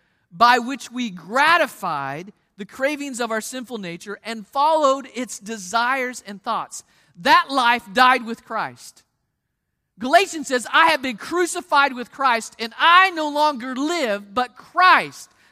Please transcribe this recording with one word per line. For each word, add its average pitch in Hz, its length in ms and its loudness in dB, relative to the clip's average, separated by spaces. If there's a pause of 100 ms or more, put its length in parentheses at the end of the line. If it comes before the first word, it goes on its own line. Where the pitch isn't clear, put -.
(320)
by 240 280 4
which 247 320 -8
we 240 180 -6
gratified 185 1200 -2 (240)
the 196 80 -12
cravings 285 540 -6
of 233 120 -4
our 220 100 -4
sinful 247 380 -12
nature 180 440 -12
and 220 240 -12
followed 277 640 2
its 233 260 -8
desires 233 880 -4
and 202 160 -14
thoughts." 190 420 -8 (340)
That 302 320 2
life 247 420 0
died 254 340 4
with 226 200 -12
Christ. 156 580 -10 (960)
Galatians 311 500 0
says, 247 240 -4
"I 320 200 4
have 285 100 0
been 247 160 -6
crucified 320 760 0
with 247 180 -10
Christ, 240 480 -2
and 226 180 -8
I 349 320 6
no 311 180 -4
longer 285 480 -2
live, 247 580 -2
but 247 220 -4
Christ 302 760 2 (200)